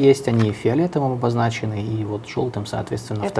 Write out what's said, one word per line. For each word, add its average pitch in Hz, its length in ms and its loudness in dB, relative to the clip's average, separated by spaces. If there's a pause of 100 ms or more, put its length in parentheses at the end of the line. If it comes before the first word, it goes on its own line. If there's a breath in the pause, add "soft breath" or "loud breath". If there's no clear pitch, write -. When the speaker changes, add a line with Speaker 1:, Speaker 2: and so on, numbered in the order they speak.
(120)
Speaker 1:
есть, 131 160 0
они 113 240 4
фиолетовым 139 640 0
обозначены 117 680 0
и 110 240 -4
вот 104 220 -6
желтым, 120 400 -4
соответственно, 107 580 -6
Speaker 2:
Это - 40 -4 (100)